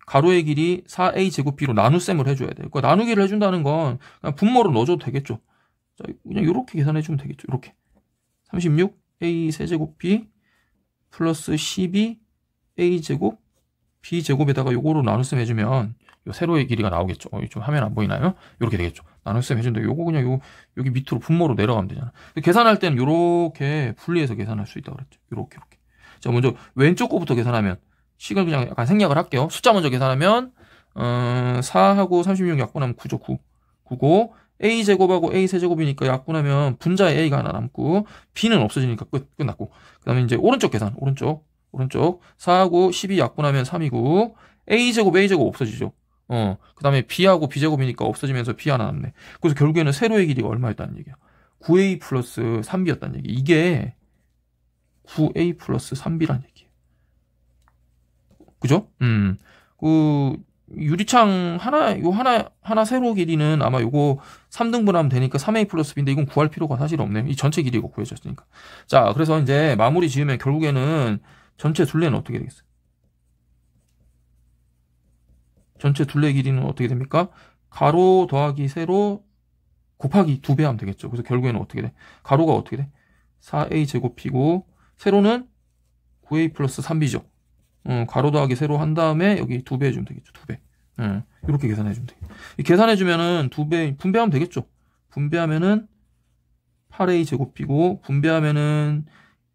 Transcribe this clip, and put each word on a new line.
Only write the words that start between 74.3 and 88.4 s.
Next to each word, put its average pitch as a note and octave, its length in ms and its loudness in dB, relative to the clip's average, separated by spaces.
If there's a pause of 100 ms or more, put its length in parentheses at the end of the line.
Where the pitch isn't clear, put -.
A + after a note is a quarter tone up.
전체 C#3+ 260 0
둘레 D3 280 0
길이는 C3+ 300 0
어떻게 C3+ 240 -4
됩니까? C3+ 420 -2 (400)
가로 F3+ 600 4
더하기 C#3+ 380 -2
세로 G3 560 -2 (720)
곱하기 D3+ 440 2
두 C#3 140 0
배 D#3 80 2
하면 C3 140 0
되겠죠. G2 320 -10
그래서 A#2 140 -6
결국에는 B2 360 -2
어떻게 A2 220 -10
돼? A#2+ 120 -8 (300)
가로가 D3+ 300 2
어떻게 A2 240 -4
돼? C#3 120 -8 (500)
사 - 320 -6
에이 D#3 140 0
제곱 B2 300 -4
B고, D3+ 520 -2 (280)
세로는 G#3 520 2 (720)
구 D#3 180 -2
에이 D#3+ 140 0
플러스 C3+ 280 -4
삼 D#3+ 180 -4
B죠. A#2+ 260 -2 (580)
어, A#2+ 240 -2
가로 C3+ 240 0
더하기 C#3 240 0